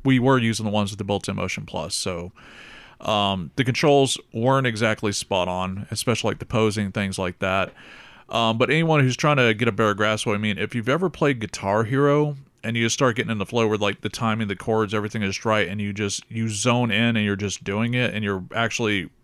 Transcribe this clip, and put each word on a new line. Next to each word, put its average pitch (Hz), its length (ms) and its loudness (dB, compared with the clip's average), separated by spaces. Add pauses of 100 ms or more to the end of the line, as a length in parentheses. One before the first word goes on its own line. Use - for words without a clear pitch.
we 131 140 4
were 131 200 4
using 110 280 0
the 104 40 -2
ones 104 200 0
with 101 80 -10
the 104 60 -6
built-in 98 320 -2
Motion 95 280 -6
Plus, 85 300 -8
so, 90 380 -6 (680)
um, 98 560 0
the 135 80 2
controls 135 540 4 (160)
weren't 131 320 2
exactly 110 460 0
spot 92 360 0
on, 92 420 -4
especially, - 420 -2
like, - 80 -8
the - 60 -10
posing, 107 460 0
things 98 260 -4
like 90 200 -4
that. 95 340 0 (560)
Um, 113 300 2
but 123 120 4
anyone 156 300 4
who's 127 160 4
trying 147 220 2
to 117 160 4
get 113 140 -2
a 113 40 2
better 104 220 2
grasp 107 320 0
of 117 60 0
what - 20 0
I 104 40 -2
mean, 107 200 -2
if 107 160 -4
you've 113 160 -4
ever 170 180 0
played 143 320 0
Guitar 104 440 0
Hero 143 520 2 (280)
and 113 120 -4
you 117 80 2
just 113 100 0
start 131 220 2
getting 117 140 -2
in 110 80 -2
the 98 80 -2
flow 117 220 2
where, 107 100 2
like, 101 240 0
the 107 80 -4
timing, 110 380 -2
the 98 80 -4
chords, 110 360 0
everything 107 300 -2
is 95 140 -2
just - 100 -10
right, 107 220 2
and 101 120 -6
you 101 140 -4
just, 101 340 -4
you 113 220 -4
zone 120 400 2
in 117 260 2
and 107 80 0
you're 101 120 0
just 101 280 -6
doing 113 300 -2
it, 123 180 0
and 107 120 -4
you're 95 200 -2 (100)
actually 107 540 -2 (160)